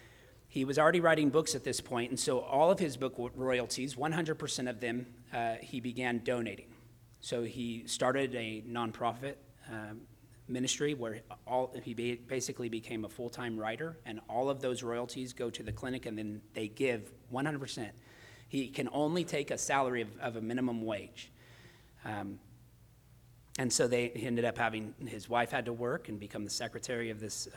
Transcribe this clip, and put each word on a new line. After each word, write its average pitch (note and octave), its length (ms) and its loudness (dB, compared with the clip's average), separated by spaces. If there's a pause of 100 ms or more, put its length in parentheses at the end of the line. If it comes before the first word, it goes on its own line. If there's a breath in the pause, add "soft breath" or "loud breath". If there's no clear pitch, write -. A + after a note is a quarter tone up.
(480 loud breath)
He C3+ 160 -2
was C3+ 160 4
already E3+ 220 8
writing D#3 280 8
books D3+ 260 4
at B2+ 80 -4
this B2+ 180 -2
point, A#2+ 300 0
and C3 80 0
so C3 200 4
all D3+ 320 6
of G3 80 4
his D3+ 160 0
book B2+ 220 -2
wo-, A#2+ 180 -2
royalties, B2+ 640 0
one D3+ 160 0
hundred D#3+ 220 0
percent C3+ 340 -2
of A2+ 100 -4
them, A#2+ 280 -2 (260)
uh, A#2 260 0
he - 220 -8
began A#2+ 420 0
donating. A#2 440 -2 (520 loud breath)
So A#2+ 240 -2
he A#2 420 -4
started C3 500 2
a A2 260 -4
nonprofit, A#2 720 -2 (340)
um, A2 320 -8 (460)
ministry C3 460 2
where A2+ 280 -4 (260)
all, B2+ 360 2
he B2 120 -4
ba-, A#2+ 320 0
basically B2 420 -2
became A2+ 340 -4
a G2+ 60 -6
full-time A#2+ 500 -4
writer, C3 460 -4
and A2 240 -8
all B2 200 2
of C3+ 120 -2
those B2+ 220 0
royalties A#2+ 500 -4
go A#2+ 160 -2
to - 140 -6
the G#2+ 80 -4
clinic, B2+ 340 -4
and A2 120 -4
then G#2+ 220 -4 (140)
they A2 140 -2
give A#2 440 0 (180)
one B2+ 160 -2
hundred D3+ 140 0
percent. A#2 320 -6 (560 loud breath)
He C3+ 200 0
can C3 240 -2
only D3+ 320 2
take D3 260 -2
a A2+ 80 -2
salary C3 460 2
of, G#2+ 60 -6 (100)
of B2 160 -4
a A#2 60 -4
minimum A#2+ 420 0
wage. G2+ 480 -6 (760 loud breath)
Um, G2+ 320 -6 (1200)
and B2+ 160 2
so C3+ 140 6
they, A#2+ 260 4
he A#2 140 -4
ended A#2 180 4
up A2+ 140 2
having, A2 340 0 (140)
his A2 200 -8
wife A#2+ 220 4
had B2+ 160 0
to A#2+ 80 -2
work B2 340 -2
and G#2+ 120 -6
become G#2 240 -6
the G2+ 80 -6
secretary A#2 580 -4
of G#2+ 100 -6
this, G#2+ 380 -6